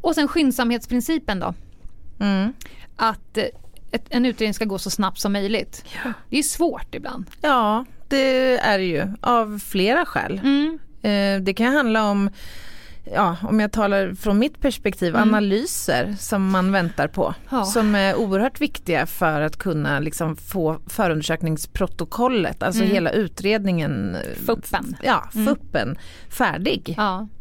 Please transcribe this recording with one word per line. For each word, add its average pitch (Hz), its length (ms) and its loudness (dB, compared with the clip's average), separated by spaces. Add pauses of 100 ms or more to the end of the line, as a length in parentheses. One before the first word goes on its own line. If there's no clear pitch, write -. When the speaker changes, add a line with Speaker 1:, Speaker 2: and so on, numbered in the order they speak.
Speaker 1:
Och 311 140 2
sen 285 120 2
skyndsamhetsprincipen 247 1120 2
då. 175 140 -4 (640)
Speaker 2:
Mm. 202 340 2 (420)
Speaker 1:
Att, - 420 -2
eh, 214 60 0 (480)
ett, - 180 -4
en 240 160 0
utredning 220 280 0
ska 220 120 -2
gå 196 120 -4
så 185 120 -6
snabbt 196 300 -2
som 202 140 0
möjligt. 202 520 -2 (180)
Speaker 2:
Ja. 233 100 -4 (160)
Speaker 1:
Det 254 100 0
är 302 40 2
svårt - 520 -2
ibland. 262 300 -8 (160)
Speaker 2:
Ja, 240 440 4 (220)
det 262 500 4
är 208 200 2
det 190 80 0
ju. 170 220 0 (140)
Av 214 380 2
flera 226 460 2
skäl. - 380 -4
Speaker 1:
Mm. 294 360 2 (220)
Speaker 2:
Eh, 202 420 2
det 190 100 0
kan 240 200 2
handla 220 360 4
om, 202 200 2 (840)
ja, 170 300 2
om 214 160 2
jag 208 120 2
talar 196 420 2
från 202 260 2
mitt 294 220 2
perspektiv, 185 540 0
Speaker 1:
Mm. 220 140 6
Speaker 2:
analyser 202 880 2
som 196 320 0
man 190 200 4
väntar 170 360 0
på. - 260 -2 (160)
Speaker 1:
Ja. 254 160 0
Speaker 2:
Som 208 300 2
är 196 200 4
oerhört 208 460 0
viktiga 165 440 0
för 156 360 0
att 156 160 -2
kunna 147 420 0
liksom 156 360 -2
få 160 420 -2 (100)
förundersökningsprotokollet, 170 1800 0
alltså 180 180 2
Speaker 1:
Mm. 190 120 4
Speaker 2:
hela 175 180 2
utredningen, 185 1040 0
eh, - 60 -6 (240)
Speaker 1:
Fuppen. - 580 -2
Speaker 2:
ja, - 320 0
Speaker 1:
Mm. 214 120 2
Speaker 2:
fuppen, 175 500 0 (320)
färdig. 180 680 -2
Speaker 1:
Ja. 208 300 -2 (140)